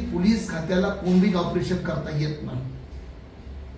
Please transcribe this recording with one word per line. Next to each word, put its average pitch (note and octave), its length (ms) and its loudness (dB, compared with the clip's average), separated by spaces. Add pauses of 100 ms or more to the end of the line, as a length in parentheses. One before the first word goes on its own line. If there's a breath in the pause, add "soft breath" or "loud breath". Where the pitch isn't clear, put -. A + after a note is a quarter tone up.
पोलीस F#3+ 440 2
खात्याला F3+ 460 0
कोम्बिंग F#3 400 6
ऑपरेशन E3+ 420 0
करता D#3 400 -4
येत D3+ 260 -2
नाही, B2+ 180 -6 (1160)